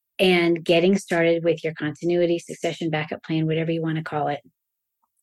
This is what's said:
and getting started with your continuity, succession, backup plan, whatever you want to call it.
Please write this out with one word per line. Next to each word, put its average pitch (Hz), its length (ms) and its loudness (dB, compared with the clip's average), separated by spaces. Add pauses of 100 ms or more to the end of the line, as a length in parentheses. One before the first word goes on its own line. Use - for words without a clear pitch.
(180)
and 170 460 2
getting 175 320 4
started 170 480 0
with 160 180 0
your 160 120 -4
continuity, 170 640 0
succession, 165 520 -6
backup 156 320 -6
plan, 160 240 -2
whatever 160 240 -2
you 165 120 -2
want 160 160 -4
to 160 40 -6
call 147 260 -4
it. 143 120 -4 (800)